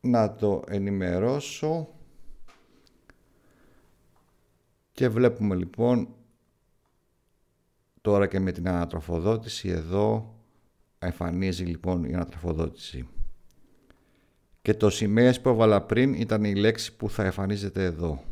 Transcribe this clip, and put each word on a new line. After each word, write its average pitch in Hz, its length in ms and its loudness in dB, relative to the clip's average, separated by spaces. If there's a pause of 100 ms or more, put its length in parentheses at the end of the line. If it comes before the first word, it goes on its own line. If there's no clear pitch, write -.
Να 113 340 2
το 101 320 0
ενημερώσω. 101 1300 -2 (3000)
Και 120 180 2
βλέπουμε 110 460 2
λοιπόν 113 520 0 (1900)
τώρα 101 260 4
και 95 120 -2
με 95 120 0
την 87 160 -4
ανατροφοδότηση 87 1040 -2
εδώ, 101 640 -2 (640)
εμφανίζει 90 640 -4
λοιπόν 87 400 -4
η 78 100 -4
ανατροφοδότηση. 85 920 -6 (1500)
Και 107 120 2
το 104 160 4
σημαίες 117 520 4
που 131 80 2
έβαλα 110 320 6
πριν - 320 2
ήταν 110 300 0
η 101 120 0
λέξη 110 400 0
που 104 140 -6
θα - 140 -2
εμφανίζεται 98 600 -2
εδώ. 80 480 -2